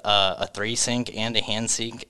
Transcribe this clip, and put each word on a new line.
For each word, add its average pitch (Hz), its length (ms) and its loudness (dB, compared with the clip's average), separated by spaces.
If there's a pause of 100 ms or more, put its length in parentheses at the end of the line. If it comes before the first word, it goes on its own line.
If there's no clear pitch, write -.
uh, 98 340 4
a - 80 -2
three 110 300 -4
sink 120 400 0
and 113 200 -2
a 107 40 4
hand 110 300 -2
sink 117 400 -4